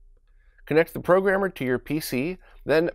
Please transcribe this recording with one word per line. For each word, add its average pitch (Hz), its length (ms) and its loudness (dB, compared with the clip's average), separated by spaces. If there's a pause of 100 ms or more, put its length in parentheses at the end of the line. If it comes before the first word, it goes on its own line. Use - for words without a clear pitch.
(640)
Connect 160 300 0
the 127 60 -8
programmer 190 500 2
to - 160 -10
your 127 120 0
P 151 220 -6
C, 151 380 -6 (260)
then 160 300 2